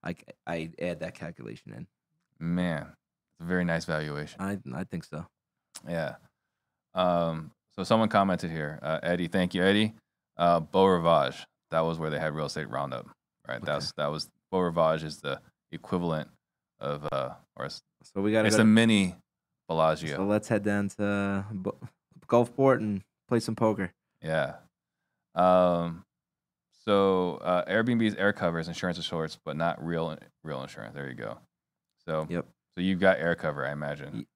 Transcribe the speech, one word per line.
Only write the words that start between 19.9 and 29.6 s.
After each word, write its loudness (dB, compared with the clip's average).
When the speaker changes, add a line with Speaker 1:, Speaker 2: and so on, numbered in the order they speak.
Speaker 1:
So -2
let's 0
head 0
down 0
to -2
Bo-, -8
Gulfport 4
and -4
play 2
some -4
poker. 0
Speaker 2:
Yeah. -2
Um, 4
so, 2
uh, 2
Airbnb's 2
air 2
cover -2
is -6
insurance -6
of -8
sorts, -6
but -8
not -2